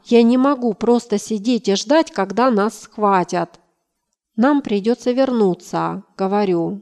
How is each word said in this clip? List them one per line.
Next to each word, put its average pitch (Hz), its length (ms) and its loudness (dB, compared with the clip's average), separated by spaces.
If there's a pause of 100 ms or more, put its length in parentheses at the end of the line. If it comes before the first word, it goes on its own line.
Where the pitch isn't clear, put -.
Я 233 180 4
не 240 140 4
могу 254 360 0
просто 226 440 0
сидеть 220 500 -4
и 196 80 2
ждать, 302 360 0
когда 196 400 0
нас 214 300 -2
схватят. 180 800 -2 (800)
«Нам 277 220 2
придется 226 500 -2
вернуться», 196 920 -2 (140)
говорю, 190 640 -2